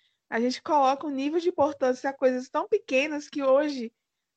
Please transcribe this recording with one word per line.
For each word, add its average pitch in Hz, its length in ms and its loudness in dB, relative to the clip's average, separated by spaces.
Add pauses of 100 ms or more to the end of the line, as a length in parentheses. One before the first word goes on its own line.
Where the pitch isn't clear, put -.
(300)
a 233 100 -2
gente 254 220 -2
coloca 277 440 2
um 302 40 -6
nível 285 300 -2
de 339 80 -2
importância 277 600 0
a 269 40 -2
coisas 254 360 0
tão 330 200 -4
pequenas 294 600 -2
que 285 140 -6
hoje, 269 500 2 (440)